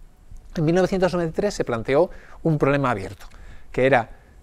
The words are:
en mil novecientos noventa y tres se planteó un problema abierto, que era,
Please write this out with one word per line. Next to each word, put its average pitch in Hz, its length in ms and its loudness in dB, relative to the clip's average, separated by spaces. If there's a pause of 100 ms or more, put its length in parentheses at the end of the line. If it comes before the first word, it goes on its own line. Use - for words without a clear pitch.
(560)
en 160 100 0
mil 165 100 4
novecientos 180 400 2
noventa 170 160 -2
y 190 100 -4
tres 202 140 -2
se - 100 -2
planteó 131 460 2 (320)
un 156 160 2
problema 139 320 2
abierto, 95 340 -8 (460)
que 127 160 2
era, 123 240 2 (320)